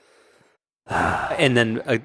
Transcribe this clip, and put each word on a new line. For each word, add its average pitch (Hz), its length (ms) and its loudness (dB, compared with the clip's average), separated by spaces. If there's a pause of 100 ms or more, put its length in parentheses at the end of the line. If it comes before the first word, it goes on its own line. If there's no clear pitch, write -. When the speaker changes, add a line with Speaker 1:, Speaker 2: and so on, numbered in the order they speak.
(880)
Speaker 1:
<sighs> - 520 -2
Speaker 2:
And 135 160 4
then, 113 300 2
uh, 117 200 0